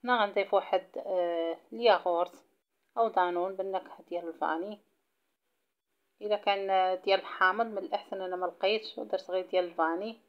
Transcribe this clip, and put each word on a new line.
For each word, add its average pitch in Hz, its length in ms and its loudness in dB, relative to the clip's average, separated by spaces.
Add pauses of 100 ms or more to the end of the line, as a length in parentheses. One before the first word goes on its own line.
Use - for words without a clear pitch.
هنا 240 180 2
غنضيف 202 320 0
واحد، - 440 0
آه، 170 600 -2 (140)
الياغورت 180 720 2 (540)
او 226 100 4
دانون 180 480 0
بالنكهه 190 520 -6
ديال 170 200 -6
الفاني. 165 520 -6 (1400)
الا 208 140 0
كان، 196 340 -2
آه، 185 240 4
ديال 190 260 2
الحامض 202 460 2
من 208 120 -6
الاحسن، 190 440 -6
انا 185 140 -4
ما 180 100 -2
لقيتش 208 520 -2
ودرت 190 320 -6
غير 185 160 -2
ديال 180 180 0
الفاني. 175 640 -2